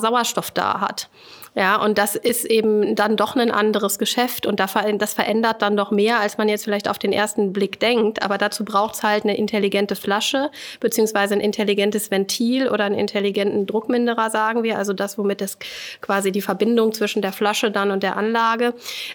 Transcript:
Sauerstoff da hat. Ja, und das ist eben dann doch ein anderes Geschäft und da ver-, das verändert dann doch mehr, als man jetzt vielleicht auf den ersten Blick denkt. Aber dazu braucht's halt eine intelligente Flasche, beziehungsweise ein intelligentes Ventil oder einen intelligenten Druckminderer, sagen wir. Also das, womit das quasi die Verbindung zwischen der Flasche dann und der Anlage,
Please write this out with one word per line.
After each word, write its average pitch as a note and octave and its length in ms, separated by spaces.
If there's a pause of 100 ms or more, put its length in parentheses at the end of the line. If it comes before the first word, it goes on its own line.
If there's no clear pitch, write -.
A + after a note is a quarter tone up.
Sauerstoff A3+ 500
da G2+ 300
hat. - 260 (480)
Ja, G3+ 260
und G#3+ 160
das G#3 180
ist - 300
eben A3 480
dann G#3+ 240
doch G#3 180
ein A#3 140
anderes G#3 480
Geschäft - 480
und G3+ 140
da G3 80
ver-, G#3 320
das G#3 160
verändert A3+ 480
dann G#3 120
doch G3+ 140
mehr, G#3+ 300
als G#3 180
man G#3+ 120
jetzt G#3 160
vielleicht G3+ 220
auf G3+ 120
den G3+ 120
ersten G3+ 400
Blick G3 280
denkt. A3 420
Aber G3+ 160
dazu G#3 260
braucht's G#3 380
halt G#3 220
eine G3+ 120
intelligente G3+ 600
Flasche, C4+ 560 (280)
beziehungsweise G#3+ 540
ein G3+ 60
intelligentes G#3 720
Ventil A#3 580
oder G#3+ 140
einen G3+ 100
intelligenten G3+ 720
Druckminderer, A3+ 640
sagen A3 320
wir. A3 160
Also G3+ 160
das, G3 240
womit G3 240
das G3 160 (420)
quasi G3 320
die G3 120
Verbindung A3 500
zwischen G#3 300
der F#3+ 80
Flasche G#3 400
dann G3+ 180
und G3 140
der F#3+ 140
Anlage, A3+ 580 (400)